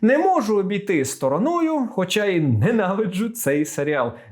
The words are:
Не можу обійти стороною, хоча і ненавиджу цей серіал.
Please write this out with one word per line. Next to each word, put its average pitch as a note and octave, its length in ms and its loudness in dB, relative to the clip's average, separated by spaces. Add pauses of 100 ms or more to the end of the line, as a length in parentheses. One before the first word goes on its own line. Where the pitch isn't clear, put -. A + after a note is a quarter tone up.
Не B3 160 6
можу D#4 400 2
обійти F#3+ 480 0
стороною, C#4 840 0
хоча F#3+ 340 -2
і F3+ 140 0
ненавиджу F#3 880 0
цей D3 360 -2
серіал. C#3+ 460 -2 (200)